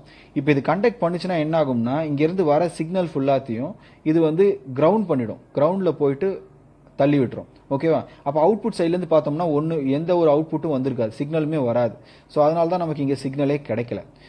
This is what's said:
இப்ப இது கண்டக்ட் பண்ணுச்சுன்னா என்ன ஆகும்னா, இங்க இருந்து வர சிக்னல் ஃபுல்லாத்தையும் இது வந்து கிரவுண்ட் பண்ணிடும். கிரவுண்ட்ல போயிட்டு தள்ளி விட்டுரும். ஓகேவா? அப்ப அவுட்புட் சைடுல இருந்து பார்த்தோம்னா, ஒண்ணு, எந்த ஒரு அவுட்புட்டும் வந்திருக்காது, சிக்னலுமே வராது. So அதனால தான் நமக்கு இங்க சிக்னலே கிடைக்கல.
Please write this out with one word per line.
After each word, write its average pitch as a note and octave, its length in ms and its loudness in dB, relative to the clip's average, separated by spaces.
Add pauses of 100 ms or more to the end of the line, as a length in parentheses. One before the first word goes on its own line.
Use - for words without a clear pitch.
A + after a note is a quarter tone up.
(340)
இப்ப C#3+ 160 0
இது C#3 140 4
கண்டக்ட் G3+ 360 0
பண்ணுச்சுன்னா F3+ 380 -2
என்ன D#3 260 2
ஆகும்னா, B2+ 380 -2
இங்க D3 220 0
இருந்து F3+ 200 2
வர D#3 240 2
சிக்னல் E3+ 460 -4
ஃபுல்லாத்தையும் C3+ 600 -2 (280)
இது D#3 180 2
வந்து F#3 400 2 (140)
கிரவுண்ட் F3 320 2
பண்ணிடும். B2 320 -2 (160)
கிரவுண்ட்ல E3+ 380 0
போயிட்டு D3 500 -2 (540)
தள்ளி C#3+ 220 4
விட்டுரும். A#2 280 -2 (240)
ஓகேவா? C#3 340 0 (180)
அப்ப D3+ 260 2
அவுட்புட் G#3+ 300 -2
சைடுல F#3 40 0
இருந்து E3+ 280 -2
பார்த்தோம்னா, D3+ 520 2
ஒண்ணு, D#3+ 260 -2
எந்த E3 280 0
ஒரு E3 140 4
அவுட்புட்டும் D3+ 520 0
வந்திருக்காது, A#2+ 360 -2
சிக்னலுமே D3+ 460 -2
வராது. A#2+ 300 0 (320)
So D3 180 2
அதனால E3 240 2
தான் F3+ 100 -2
நமக்கு D#3 240 -4
இங்க C#3 120 0
சிக்னலே C#3 520 -2
கிடைக்கல. A2+ 360 -6 (260)